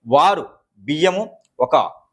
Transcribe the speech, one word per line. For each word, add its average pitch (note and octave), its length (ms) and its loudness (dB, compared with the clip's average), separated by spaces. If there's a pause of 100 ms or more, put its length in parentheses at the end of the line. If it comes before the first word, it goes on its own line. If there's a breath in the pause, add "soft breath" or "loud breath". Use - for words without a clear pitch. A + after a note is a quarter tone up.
వారు D#3 380 2 (400)
బియ్యము, F3+ 380 -2 (360)
ఒక - 180 0 (360)